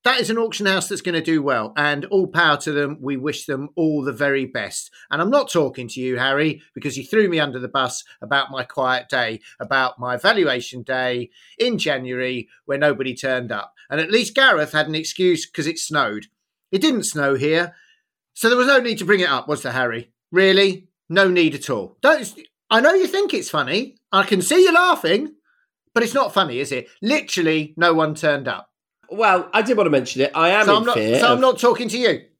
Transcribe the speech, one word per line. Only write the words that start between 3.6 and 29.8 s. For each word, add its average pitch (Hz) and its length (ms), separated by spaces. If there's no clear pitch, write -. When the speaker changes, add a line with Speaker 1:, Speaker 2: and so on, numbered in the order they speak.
Speaker 1:
all 156 260
the 131 120
very 139 320
best. 117 440
And 147 100
I'm 190 80
not 277 220
talking 131 380
to 127 100
you, 127 180
Harry, 139 440
because 123 240
you 135 60
threw 214 240
me 165 100
under 139 220
the 123 80
bus 135 380
about 131 280
my 131 140
quiet 127 460
day, 117 320
about 131 400
my 123 160
valuation 131 680
day 127 480
in 226 200
January 127 680
where 139 120
nobody 139 360
turned 127 380
up. 104 220
And 151 100
at 160 100
least 226 260
Gareth 233 360
had 151 160
an 156 80
excuse 170 500
'cause 151 220
it 160 120
snowed. 117 480
It 190 80
didn't 254 240
snow 139 320
here, 160 400
so - 140
there 247 100
was 247 100
no 269 120
need 240 200
to 185 60
bring 190 140
it 175 100
up, 131 200
was 147 140
there, 123 100
Harry? 120 400
Really? 190 560
No 190 180
need 170 280
at 135 140
all. 101 320
Don't, 277 240
I 220 100
know 302 140
you 381 140
think 392 260
it's 185 160
funny. 156 480
I 196 100
can 190 180
see 349 220
you 359 80
laughing, 302 640
but 220 100
it's - 100
not 262 200
funny, 143 260
is 139 120
it? 127 160
Literally, 165 760
no 170 180
one 156 220
turned 143 320
up. 98 200
Speaker 2:
Well, 190 420
I 214 100
did 233 120
want 196 120